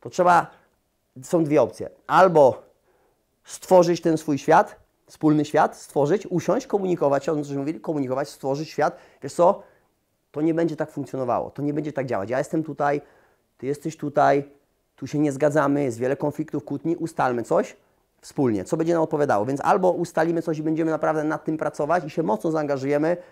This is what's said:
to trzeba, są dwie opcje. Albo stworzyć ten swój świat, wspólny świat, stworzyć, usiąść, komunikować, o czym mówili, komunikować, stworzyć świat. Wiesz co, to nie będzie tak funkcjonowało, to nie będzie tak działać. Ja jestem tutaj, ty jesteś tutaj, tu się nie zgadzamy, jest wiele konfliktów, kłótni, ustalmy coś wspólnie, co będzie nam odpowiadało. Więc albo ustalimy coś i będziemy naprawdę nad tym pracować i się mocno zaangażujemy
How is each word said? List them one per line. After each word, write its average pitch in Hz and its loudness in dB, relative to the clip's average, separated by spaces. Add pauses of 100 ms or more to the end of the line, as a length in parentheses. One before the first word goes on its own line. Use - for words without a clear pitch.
to - -14
trzeba, 175 4 (760)
są 165 0
dwie 143 4
opcje. - -4 (160)
Albo 156 6 (840)
stworzyć 175 4
ten 160 0
swój 147 -2
świat, 175 2 (300)
wspólny 151 2
świat, 160 0
stworzyć, 147 -2
usiąść, 180 -2
komunikować, 165 0
o 147 -2
czym 139 -6
mówili, 156 -6
komunikować, 143 -4
stworzyć 143 -6
świat. 165 -2 (240)
Wiesz 139 -10
co, 175 2 (680)
to 147 -8
nie 160 2
będzie 160 0
tak 151 -6
funkcjonowało, 123 -4
to - -10
nie 147 -2
będzie 151 -6
tak 131 -6
działać. 107 -4
Ja 123 -2
jestem 156 -4
tutaj, 147 -4 (580)
ty 123 -10
jesteś 147 -6
tutaj, 139 2 (520)
tu 139 -12
się 147 -4
nie 147 2
zgadzamy, 143 2
jest 117 -4
wiele 127 -2
konfliktów, 147 -6
kłótni, 165 -4
ustalmy 131 -2
coś 165 -2 (440)
wspólnie, 113 -2
co 165 -4
będzie 165 0
nam 160 2
odpowiadało. 139 0
Więc 135 -4
albo 180 2
ustalimy 170 -2
coś 160 -4
i 156 -8
będziemy 160 -2
naprawdę 156 -2
nad 156 -4
tym 156 -4
pracować 151 -2
i 160 -10
się 165 -4
mocno 196 -2
zaangażujemy 147 -2 (160)